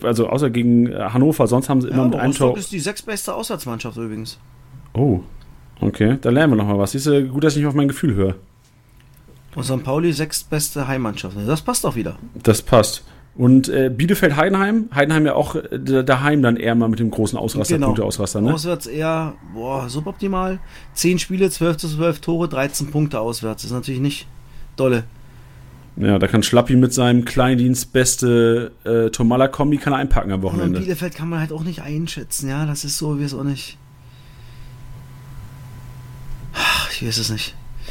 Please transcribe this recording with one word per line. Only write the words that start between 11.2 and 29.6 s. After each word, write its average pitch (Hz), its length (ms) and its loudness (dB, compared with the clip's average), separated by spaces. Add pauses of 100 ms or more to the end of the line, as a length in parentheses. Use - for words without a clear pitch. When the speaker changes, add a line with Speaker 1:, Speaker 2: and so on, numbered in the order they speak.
Speaker 2:
Das 151 140 0
passt - 240 -4
doch 170 100 0
wieder. 87 220 -4 (260)
Speaker 1:
Das 110 200 4
passt. - 420 4 (320)
Und, 131 320 6
äh, 131 260 2
Bielefeld-Heidenheim? 190 1000 2
Heidenheim 151 340 4
ja 139 80 2
auch, - 200 0
äh, - 240 -6
da-, 131 240 2
daheim 139 400 2
dann 120 140 4
eher 117 180 0
mal 117 140 2
mit 110 100 0
dem 113 140 0
großen 110 260 -2
Ausraster, 107 360 -2
Speaker 2:
Genau. 143 140 2
Speaker 1:
Punkteausraster, 104 520 -2
ne? 117 140 2
Speaker 2:
Auswärts 160 320 -6
eher, 156 480 -4 (200)
boah, 127 340 -6
suboptimal. 185 680 -4 (360)
Zehn 180 260 2
Spiele, 190 300 0
zwölf 165 260 0
zu 170 120 -8
zwölf 156 300 0
Tore, 170 300 -2
dreizehn 139 420 -4
Punkte 147 300 -2
auswärts. 113 420 -6
Ist - 80 -8
natürlich 127 300 -6
nicht 143 260 -4 (480)
dolle. 123 300 2 (920)
Speaker 1:
Ja, 101 220 4
da 98 100 2
kann 110 140 4
Schlappi 120 340 6
mit 127 160 6
seinem 120 320 4
Kleindienst 127 680 2
beste, 120 800 2 (120)
äh, 113 260 2
Tomala-Kombi 135 680 2